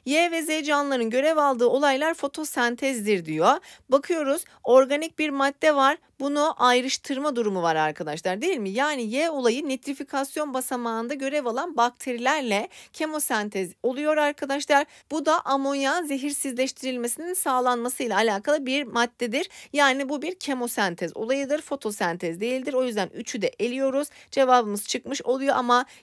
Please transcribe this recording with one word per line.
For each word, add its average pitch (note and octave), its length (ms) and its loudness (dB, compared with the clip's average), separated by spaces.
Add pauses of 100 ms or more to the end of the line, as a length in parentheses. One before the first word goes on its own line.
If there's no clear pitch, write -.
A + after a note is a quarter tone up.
Y E4 260 2
ve E4 120 -2
Z D#4 240 -2
canlıların C#4 440 0
görev C#4+ 260 2
aldığı C4 320 4
olaylar C#4+ 460 4
fotosentezdir A#3+ 1120 -2
diyor. D#3+ 320 4 (320)
Bakıyoruz, C#4+ 560 0 (200)
organik C4+ 540 4
bir D4+ 120 0
madde C#4 440 2
var. C#4 240 4 (220)
Bunu D4 380 0
ayrıştırma B3+ 800 0
durumu G#3 260 0
var D#3+ 140 2
arkadaşlar, E3 640 -2
değil F4 160 0
mi? G3 120 -4
Yani B3 440 -2
Y D#4+ 160 0
olayı C4+ 380 0
nitrifikasyon C#4 840 -6
basamağında A#3+ 600 -4
görev C4+ 320 -4
alan C#4 300 -4
bakterilerle A#3+ 920 0 (240)
kemosentez G#3+ 800 -4 (120)
oluyor D4 340 0
arkadaşlar. D4 680 2 (240)
Bu D4+ 160 -2
da D4+ 140 4
amonyan C#4 640 0
zehirsizleştirilmesinin C4 1300 -4
sağlanmasıyla B3 840 0
alakalı A3+ 500 0
bir C4+ 160 -2
maddedir. A#3+ 640 -2 (240)
Yani C#4 360 2
bu C#4+ 140 -4
bir F4 120 -6
kemosentez A#3+ 840 -4
olayıdır, C#4 460 -2
fotosentez F3+ 800 -4
değildir. B3+ 340 -4
O B3+ 100 2
yüzden G#3 300 -2
üçü G3 280 -8
de E3+ 160 0
eliyoruz. C4+ 500 -2 (220)
Cevabımız B3 580 2
çıkmış - 340 -6
oluyor C4+ 340 0
ama B3 280 4 (180)